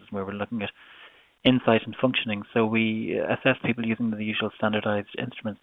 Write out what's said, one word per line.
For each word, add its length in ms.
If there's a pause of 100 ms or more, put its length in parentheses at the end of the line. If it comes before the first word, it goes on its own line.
(100)
and 80
we 60
were 100
looking 280
at 80 (760)
insight 420
and 140
functioning. 420 (100)
So 140
we 520
assessed 460
people 220
using 240
the 140
usual 320
standardized 640
instruments, 440